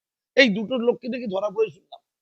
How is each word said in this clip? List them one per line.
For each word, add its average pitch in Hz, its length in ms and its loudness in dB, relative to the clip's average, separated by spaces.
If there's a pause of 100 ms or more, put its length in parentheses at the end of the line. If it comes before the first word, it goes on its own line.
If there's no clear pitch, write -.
(360)
এই 262 140 6
দুটো 220 280 -2
লোককে 233 300 0
নাকি 247 200 -8
ধরা 196 220 -4
পড়ে 208 200 0
শুনলাম, - 300 -20 (220)